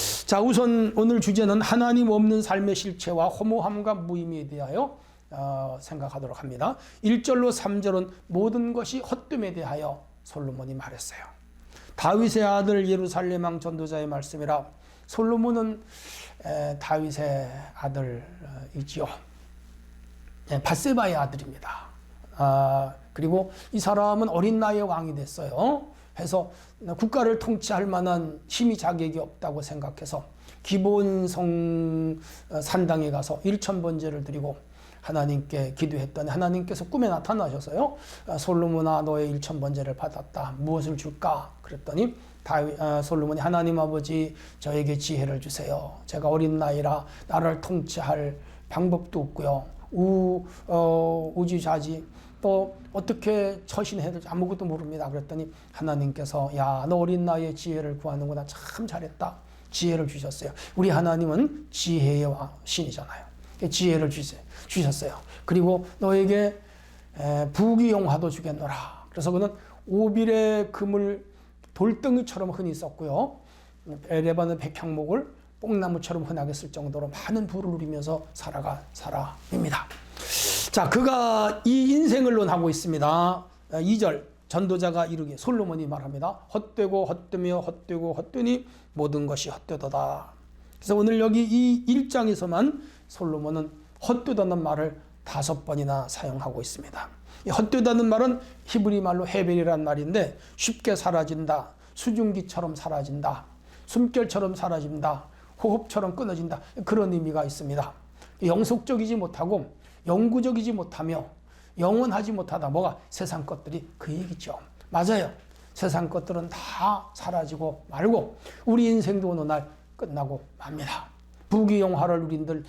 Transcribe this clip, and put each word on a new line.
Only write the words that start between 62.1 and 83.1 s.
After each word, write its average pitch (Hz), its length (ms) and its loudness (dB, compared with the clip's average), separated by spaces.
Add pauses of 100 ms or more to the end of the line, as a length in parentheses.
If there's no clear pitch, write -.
왕, 139 260 -4 (140)
신이잖아요. - 640 -6 (380)
지혜를 160 400 4
주세-, 143 340 -8 (240)
주셨어요. 139 480 0 (300)
그리고 180 400 4 (140)
"너에게, 202 600 4 (600)
에, 147 340 0
부귀영화도 202 760 4
주겠노라." 151 840 -8
그래서 165 200 0
그는 202 220 2 (340)
오빌의 214 840 4
금을 202 520 -2 (500)
돌덩이처럼 226 760 2
흔히 180 240 -4
썼고요. 160 640 -4 (720)
레바논 165 480 2
백향목을 160 760 -4 (300)
뽕나무처럼 175 600 -2
흔하게 147 300 -4
쓸 143 180 -10
정도로 143 380 -6
많은 214 380 -4
부를 190 220 -4
누리면서 156 640 -4
살아간 143 480 -6 (120)
사람입니다. - 920 -4 (880)
자, 185 180 4
그가 226 760 2
이 262 260 6
인생을 294 420 6
논하고 175 360 4
있습니다. 156 380 0
아, 175 720 0